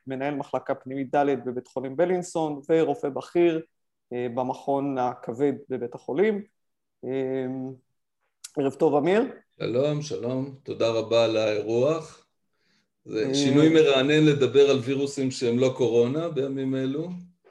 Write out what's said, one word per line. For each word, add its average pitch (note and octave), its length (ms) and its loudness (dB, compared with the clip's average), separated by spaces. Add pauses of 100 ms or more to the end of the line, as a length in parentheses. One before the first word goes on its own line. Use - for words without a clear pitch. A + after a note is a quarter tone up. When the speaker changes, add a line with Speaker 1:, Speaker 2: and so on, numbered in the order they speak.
Speaker 1:
מנהל C3+ 280 -4
מחלקה C3+ 400 -6
פנימית C3 400 -8
ד' C#3+ 100 4 (200)
בבית B2 220 -8
חולים C3+ 300 -8
בלינסון, E3+ 720 -2
ורופא C#3+ 400 0
בכיר, D#3+ 520 0 (520)
אה, B2 220 -4
במכון C3+ 640 -4
הכבד B2 560 -4 (160)
בבית A#2+ 260 -6
החולים. G3+ 480 -2 (600)
אה, C3 400 -4 (1120)
ערב C#3 160 0
טוב, D3 220 2
אמיר. F3 280 4 (360)
Speaker 2:
שלום, C3+ 420 -2
שלום, B2+ 600 -6
תודה A2+ 260 -2
רבה A2+ 360 2
על A2+ 120 0
האירוח. A2+ 880 0 (800)
זה G#2+ 220 -2
Speaker 1:
אה, C3+ 80 -2
Speaker 2:
שינוי C#3+ 340 6
מרענן D3 560 4
לדבר C3+ 440 6
על C3+ 80 4
וירוסים C3+ 540 -2
שהם A#2+ 280 0
לא B2+ 180 2
קורונה B2 520 2
בימים C3+ 460 -4
אלו, C#3 340 -4 (420)